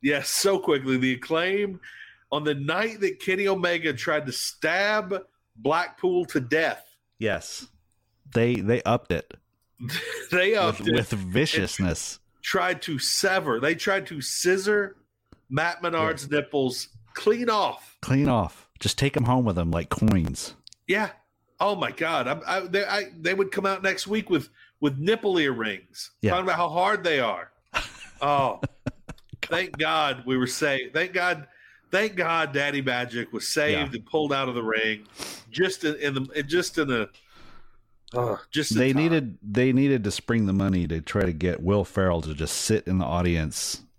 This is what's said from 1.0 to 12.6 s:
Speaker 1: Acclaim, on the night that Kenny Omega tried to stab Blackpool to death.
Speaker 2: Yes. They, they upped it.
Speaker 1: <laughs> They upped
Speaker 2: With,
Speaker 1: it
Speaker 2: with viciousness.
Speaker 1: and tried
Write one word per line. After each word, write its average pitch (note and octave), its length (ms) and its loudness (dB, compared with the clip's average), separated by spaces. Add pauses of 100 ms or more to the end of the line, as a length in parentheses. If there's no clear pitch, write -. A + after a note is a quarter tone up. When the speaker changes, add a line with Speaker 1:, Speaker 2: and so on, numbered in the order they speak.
Speaker 1:
Acclaim, F#3 640 -2 (540)
on D3 100 0
the D3 140 0
night F#3 460 -2
that - 180 -2
Kenny G3 260 0
Omega F3 460 0
tried D3 340 -2
to B2+ 60 -6
stab G3 840 -2 (400)
Blackpool E3+ 720 0
to D#3 140 0
death. C#3 440 0 (360)
Speaker 2:
Yes. - 480 -4 (680)
They, A#2+ 220 4
they G#2+ 260 0
upped A2+ 300 0
it. - 220 -4 (440)
Speaker 1:
<laughs> B2+ 140 -8 (400)
They F#3 240 2
upped - 240 0
Speaker 2:
With, G#2 80 -2
Speaker 1:
it - 80 2
Speaker 2:
with A2+ 140 0
viciousness. F#2+ 1080 -2 (160)
Speaker 1:
and - 80 -20
tried F3+ 400 -2